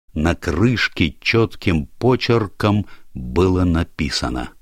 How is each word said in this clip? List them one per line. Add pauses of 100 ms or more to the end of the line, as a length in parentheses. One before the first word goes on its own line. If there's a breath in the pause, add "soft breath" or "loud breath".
(140)
На
крышке
чётким
почерком (280 loud breath)
было
написано (100)